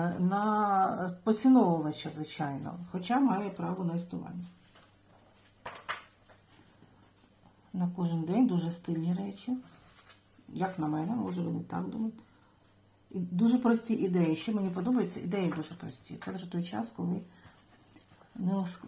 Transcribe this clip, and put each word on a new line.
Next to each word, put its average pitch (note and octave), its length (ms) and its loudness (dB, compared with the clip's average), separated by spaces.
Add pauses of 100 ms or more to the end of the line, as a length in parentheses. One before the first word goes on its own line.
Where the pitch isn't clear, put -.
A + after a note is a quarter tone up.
(180)
на G3 1040 2
поціновувача, F3+ 840 6
звичайно, D3+ 680 -6 (140)
хоча A#3 280 0
має G3+ 300 2
право F3 340 -4
на E3+ 100 0
існування. F3 520 -8 (3250)
На F3+ 240 0
кожен E3+ 260 0
день G#3 240 4
дуже E3+ 240 0
стильні E3+ 440 -2
речі. G3+ 420 -6 (920)
Як F#3 300 -4
на D#3 80 -2
мене, D#3 280 -2
може, F#3 280 -4
ви E3+ 100 -2
не E3+ 80 -4
так F3 280 -6
думаєте. A3 300 -4 (960)
І G3 40 -4
дуже G3 400 4
прості A3+ 360 2
ідеї. F3 420 2
Що - 160 -4
мені G3 180 0
подобається, F#3+ 500 0
ідеї F3+ 360 0
дуже D#3 180 -8
прості. - 500 -14
Це F#3+ 80 -6
вже F3+ 200 -10
той F3 120 -2
час, A3+ 220 -4 (100)
коли... F3+ 240 -2 (1120)
Не F#3+ 220 0
ус-, F3+ 320 -4